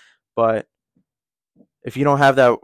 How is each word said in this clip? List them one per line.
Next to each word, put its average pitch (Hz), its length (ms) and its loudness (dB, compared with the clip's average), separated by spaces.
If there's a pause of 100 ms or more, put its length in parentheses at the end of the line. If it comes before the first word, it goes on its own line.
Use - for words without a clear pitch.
(360)
But 113 320 -2 (1160)
if - 120 -14
you 135 80 -4
don't 143 140 0
have 139 180 2
that, 123 280 2